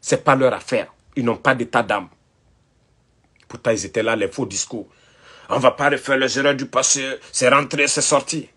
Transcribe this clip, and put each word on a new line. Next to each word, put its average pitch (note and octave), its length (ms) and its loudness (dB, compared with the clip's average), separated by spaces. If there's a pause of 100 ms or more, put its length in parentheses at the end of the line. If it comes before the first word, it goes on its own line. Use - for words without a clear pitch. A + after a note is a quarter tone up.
C'est - 240 -2
pas C#3 100 4
leur C3 200 2
affaire. G2+ 380 -6 (220)
Ils B2+ 100 -2
n'ont A2+ 120 0
pas C3+ 180 0
d'état A#2+ 280 -2
d'âme. G2 260 -4 (1400)
Pourtant, - 240 -4
ils G2+ 140 0
étaient A2 180 -4
là, A2+ 140 0
les G2+ 120 -2
faux A#2+ 180 -6
discours. G2+ 420 -8 (640)
On A#2+ 80 0
va B2+ 140 6
pas C#3+ 180 0
refaire C#3 260 -2
les C3 220 0
erreurs C#3 160 2
du C3+ 120 -6
passé. C3 520 -2 (120)
C'est - 180 2
rentré, C#3+ 380 2
c'est C#3+ 140 0
sorti. C#3+ 560 0